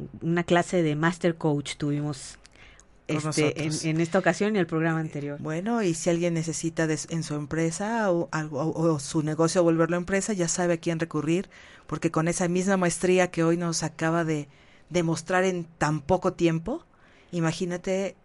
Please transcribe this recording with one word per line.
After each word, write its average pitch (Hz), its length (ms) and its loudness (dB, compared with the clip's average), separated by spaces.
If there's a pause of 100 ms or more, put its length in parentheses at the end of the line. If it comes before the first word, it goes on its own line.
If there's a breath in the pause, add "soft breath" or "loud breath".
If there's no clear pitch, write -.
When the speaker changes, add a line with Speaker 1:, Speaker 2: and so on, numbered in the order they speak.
(200)
Speaker 1:
una 170 240 0
clase 175 380 2
de 151 140 2
Master 165 400 2
Coach 147 400 -2
tuvimos, 147 640 -4 (680 loud breath)
Speaker 2:
Con 151 100 -2
Speaker 1:
este, 151 440 0
en, 160 80 -2
Speaker 2:
nosotros. 156 160 -4
Speaker 1:
en 160 160 0
esta 170 180 2
ocasión 202 380 0
y - 20 0
el 170 80 2
programa 160 340 0
anterior. 143 400 -6
Speaker 2:
Bueno, 180 420 -2
y 175 120 2
si 175 160 -2
alguien 170 240 2
necesita 160 520 -2
de, 156 120 0 (120)
en 165 120 -4
su 151 120 -6
empresa 165 800 -2
o 170 200 0
algo, 151 280 -4
o, 160 340 2
o 147 60 -2
su 160 220 -2
negocio 165 400 2
volverlo 165 340 4
empresa, 190 360 -2
ya 175 160 0
sabe 175 260 0
a 165 40 -2
quién 165 220 -2
recurrir, 165 480 -2 (380 loud breath)
porque 156 240 -2
con 160 180 0
esa 175 200 0
misma 185 280 2
maestría 180 540 2
que 165 140 0
hoy 165 120 4
nos 170 260 -2
acaba 165 420 -2
de 156 240 -2 (420 soft breath)
demostrar 175 540 0
en 180 200 0 (140)
tan 151 220 0
poco 185 340 2
tiempo, 170 500 0 (460 soft breath)
imagínate 180 840 -2 (100)